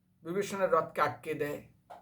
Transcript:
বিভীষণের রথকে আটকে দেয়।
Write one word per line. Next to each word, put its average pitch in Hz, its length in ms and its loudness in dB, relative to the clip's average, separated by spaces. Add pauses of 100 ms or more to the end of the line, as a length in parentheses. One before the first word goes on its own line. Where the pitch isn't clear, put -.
(220)
বিভীষণের 190 480 0
রথকে 160 300 2
আটকে 151 340 0
দেয়। 147 340 -6 (340)